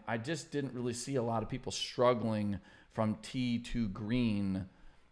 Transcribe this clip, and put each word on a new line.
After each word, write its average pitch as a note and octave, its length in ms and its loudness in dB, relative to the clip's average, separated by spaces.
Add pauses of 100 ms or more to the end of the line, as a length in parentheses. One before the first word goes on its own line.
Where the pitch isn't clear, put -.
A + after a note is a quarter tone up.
I A#2 120 0
just C3+ 320 -6
didn't C#3 240 -2
really B2 180 -2
see C#3 220 -4
a A#2+ 80 2
lot A2+ 180 0
of G#2+ 80 -4
people B2 220 -6
struggling A2 880 2 (340)
from G#2+ 280 2
tee B2 380 0
to A#2+ 300 -2
green, G#2 760 0 (460)